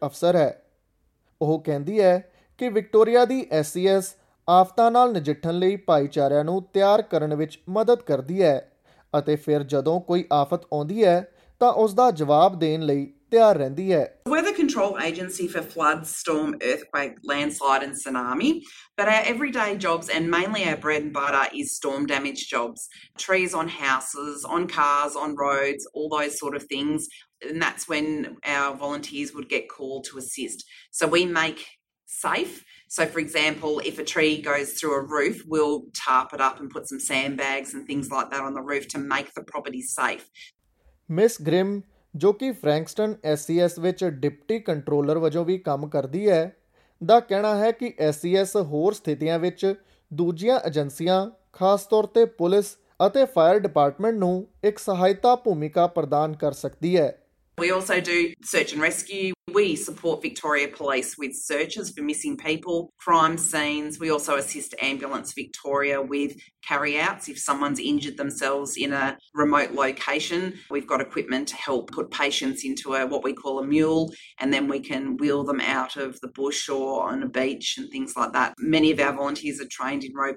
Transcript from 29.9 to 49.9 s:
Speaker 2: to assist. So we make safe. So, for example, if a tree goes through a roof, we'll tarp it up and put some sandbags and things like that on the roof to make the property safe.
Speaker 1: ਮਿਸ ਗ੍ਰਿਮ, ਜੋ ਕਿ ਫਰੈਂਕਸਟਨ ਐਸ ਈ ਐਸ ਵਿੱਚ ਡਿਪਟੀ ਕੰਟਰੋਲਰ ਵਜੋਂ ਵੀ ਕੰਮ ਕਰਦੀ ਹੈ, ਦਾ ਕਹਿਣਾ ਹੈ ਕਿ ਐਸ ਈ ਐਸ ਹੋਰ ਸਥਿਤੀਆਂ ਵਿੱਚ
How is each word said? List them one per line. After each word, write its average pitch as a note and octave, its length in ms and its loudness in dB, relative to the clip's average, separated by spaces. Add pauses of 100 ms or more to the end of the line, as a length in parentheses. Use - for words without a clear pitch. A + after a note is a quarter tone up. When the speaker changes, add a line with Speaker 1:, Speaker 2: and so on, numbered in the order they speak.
Speaker 2:
to C3+ 120 -14
assist. - 420 -10 (280)
So D#3+ 240 0
we F3+ 160 4
make D#3+ 340 -2 (420)
safe. G3+ 540 -6 (280)
So, D#3+ 180 -2
for D#3+ 160 -4
example, D3+ 600 -2
if D#3 140 -6
a D3+ 140 -8
tree D#3 300 2
goes C#3+ 340 -2
through D3+ 240 -2
a - 20 -4 (140)
roof, C#3+ 320 0
we'll D3+ 340 0 (140)
tarp C3 420 0
it C3+ 100 2
up C3 120 -4
and C3+ 160 -12
put - 120 -10
some C3+ 200 -10
sandbags C#3 640 -4
and C#3 160 -12
things C#3 260 -4
like B2+ 140 -2
that C3+ 180 -4
on C#3 60 -6
the C3+ 160 -10
roof C#3 240 -4
to C#3 140 -6
make - 260 -4
the - 180 -12
property C3 380 -8
safe. - 400 -4 (800)
Speaker 1:
ਮਿਸ G3 340 2
ਗ੍ਰਿਮ, F#3+ 380 2 (340)
ਜੋ F3 180 4
ਕਿ C4 200 -4
ਫਰੈਂਕਸਟਨ D#3+ 600 -2 (100)
ਐਸ D3+ 260 0
ਈ E3+ 100 2
ਐਸ F3 180 2
ਵਿੱਚ F3+ 260 -2 (160)
ਡਿਪਟੀ D3 380 -2
ਕੰਟਰੋਲਰ D3 600 0
ਵਜੋਂ E3 260 0
ਵੀ F#3 140 0
ਕੰਮ D3 300 -2
ਕਰਦੀ D3 400 -2
ਹੈ, F3 280 2 (440)
ਦਾ G#3+ 200 6
ਕਹਿਣਾ G#3+ 360 0
ਹੈ G#3+ 160 2
ਕਿ A#3 260 -6
ਐਸ D3+ 260 0
ਈ F3 120 2
ਐਸ G3 200 0
ਹੋਰ D#3+ 360 2
ਸਥਿਤੀਆਂ D#3 460 -2
ਵਿੱਚ F3+ 360 0 (360)